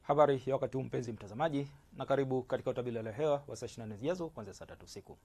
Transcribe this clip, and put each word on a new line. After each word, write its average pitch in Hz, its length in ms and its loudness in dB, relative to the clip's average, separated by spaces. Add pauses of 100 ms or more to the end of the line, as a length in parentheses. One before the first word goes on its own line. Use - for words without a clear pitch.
Habari 143 440 6
ya 131 100 2
wakati 131 220 0
huu, 131 60 0
mpenzi 120 300 -4
mtazamaji, 139 540 -2 (300)
na 135 80 -4
karibu 131 380 4
katika - 280 0
utabiri 117 260 -2
wa 113 60 -2
hali 110 100 -4
ya 113 120 -8
hewa 143 220 4
wa 123 80 -8
saa 123 100 -8
ishirini 113 240 -8
na 107 60 -6
nne - 40 -14
zijazo 165 300 -2
kuanzia 104 240 -10
saa - 120 -14
tatu - 200 -16
usiku. - 400 -14